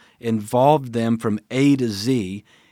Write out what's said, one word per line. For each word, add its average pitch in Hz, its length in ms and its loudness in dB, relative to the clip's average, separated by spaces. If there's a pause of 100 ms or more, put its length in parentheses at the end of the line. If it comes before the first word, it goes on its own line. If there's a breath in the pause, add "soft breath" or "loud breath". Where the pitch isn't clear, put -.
(200 soft breath)
involved 120 760 0
them 113 240 0
from 107 220 -2 (100)
A 139 260 4
to 123 140 -2
Z, 104 540 -4 (280 soft breath)